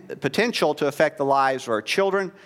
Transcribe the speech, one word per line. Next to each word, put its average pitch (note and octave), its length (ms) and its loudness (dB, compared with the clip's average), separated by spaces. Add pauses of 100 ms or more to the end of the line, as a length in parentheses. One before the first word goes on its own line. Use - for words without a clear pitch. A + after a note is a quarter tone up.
(160)
potential F3+ 580 0
to D3 140 0
affect D3 280 0
the C#3+ 80 -2
lives C3+ 380 2
of B2 80 -8
our A2 100 0
children F#3+ 520 -2 (140)